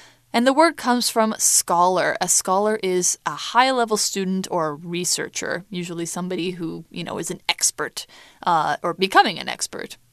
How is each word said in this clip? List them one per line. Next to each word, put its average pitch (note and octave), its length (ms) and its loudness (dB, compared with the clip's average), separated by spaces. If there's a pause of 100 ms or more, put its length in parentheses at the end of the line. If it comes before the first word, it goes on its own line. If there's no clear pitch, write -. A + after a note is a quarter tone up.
(340)
And A#3+ 120 2
the C4+ 80 6
word D#4 220 4
comes B3 340 0
from A3 300 2
scholar. F3 800 2
A F3+ 80 -2
scholar G#3 560 2
is F3+ 420 0
a D#3+ 60 -2 (240)
high-level A#3+ 420 4
student F#3+ 540 -2
or E3 160 0
a D3 60 -4
researcher, F3 1000 -4
usually E3+ 340 -6
somebody F3+ 460 -4
who, E3+ 400 -8
you F3 140 -10
know, - 120 -8
is E3 140 -6
an - 160 -10
expert, - 580 -4 (380)
uh, D#3 400 2
or F3 100 -2
becoming G3 460 4
an B2+ 80 -10
expert. - 500 -8 (160)